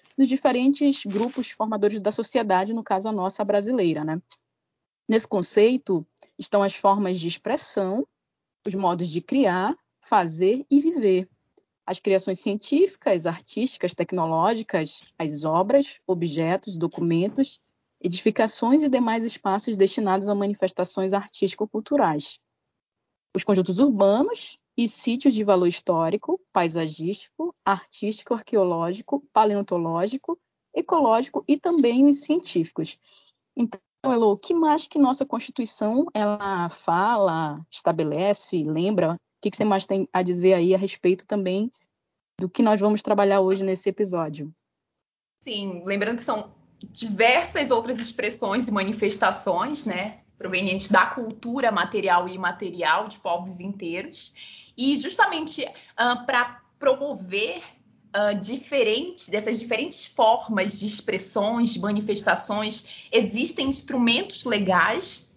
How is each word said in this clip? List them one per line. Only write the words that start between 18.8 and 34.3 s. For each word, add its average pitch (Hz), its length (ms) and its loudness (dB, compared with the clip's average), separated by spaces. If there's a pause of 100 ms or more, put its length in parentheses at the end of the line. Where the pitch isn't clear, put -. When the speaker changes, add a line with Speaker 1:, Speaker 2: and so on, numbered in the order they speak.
Speaker 1:
e 285 60 0
demais 226 340 2
espaços 208 520 -2
destinados 196 520 2
a 208 80 0
manifestações 190 800 -2
artístico-culturais. 202 1200 -2 (960)
Os 190 80 0
conjuntos 185 360 2
urbanos 247 800 2 (180)
e 233 100 2
sítios 247 460 0
de 214 100 0
valor 185 220 4
histórico, 175 720 0 (140)
paisagístico, 170 1040 -4 (100)
artístico, 202 680 -4
arqueológico, 190 880 -2 (100)
paleontológico, 202 1040 0 (380)
ecológico 262 720 2
e 294 100 4
também 269 480 4
os 285 140 6
científicos. 170 800 -4 (560)
Então, 226 240 -2 (260)
Elô, 226 280 4